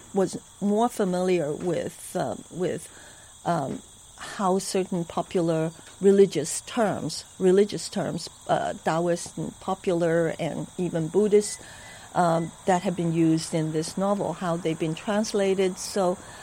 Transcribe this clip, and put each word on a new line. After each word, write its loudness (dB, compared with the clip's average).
was 0
more 2
familiar 0
with, -4
uh, -2
with, -4
um, -2
how 0
certain -2
popular 0
religious 6
terms, -2
religious 4
terms, -6
uh, 0
Taoist 0
and -8
popular 0
and -6
even -2
Buddhist, 2
um, 2
that 4
have -2
been 0
used 2
in 0
this -4
novel, 0
how -2
they've -2
been -2
translated. 0
So 0